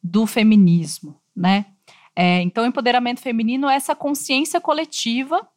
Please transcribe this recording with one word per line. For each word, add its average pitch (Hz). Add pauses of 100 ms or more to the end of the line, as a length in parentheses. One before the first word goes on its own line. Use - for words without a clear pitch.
do 202
feminismo, 175 (160)
né? 196 (500)
É, 180
então, 220
empoderamento 247
feminino 240
é 269
essa 285
consciência 285
coletiva 302